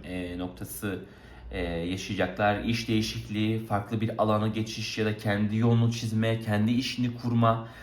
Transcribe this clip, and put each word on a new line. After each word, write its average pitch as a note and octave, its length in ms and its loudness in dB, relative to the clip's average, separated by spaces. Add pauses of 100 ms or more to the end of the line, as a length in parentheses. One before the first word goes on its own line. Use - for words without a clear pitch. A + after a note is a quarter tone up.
e, F2+ 340 -6
noktası, F#2 680 -6 (460)
e, F#2+ 160 -6
yaşayacaklar. F#2 920 0
İş A2+ 280 -2
değişikliği, A2 800 0
farklı G#2 340 -2
bir - 220 0
alana G#2+ 260 2
geçiş A2 500 -4
ya A2 60 2
da G#2+ 120 0
kendi G#2 400 0
yolunu A#2 360 4
çizme, A2+ 480 0
kendi G#2+ 320 2
işini B2 440 0
kurma, A2+ 520 4 (140)